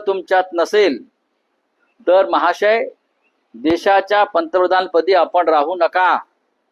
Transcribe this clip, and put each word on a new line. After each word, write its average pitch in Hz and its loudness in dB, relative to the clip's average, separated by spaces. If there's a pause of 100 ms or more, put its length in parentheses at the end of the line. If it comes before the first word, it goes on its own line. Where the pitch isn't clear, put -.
तुमच्यात 196 -2
नसेल 165 0 (1000)
तर 185 2
महाशय, 175 -2 (680)
देशाच्या 190 0
पंतप्रधानपदी 180 0
आपण 170 0
राहू 156 0
नका. 175 0 (540)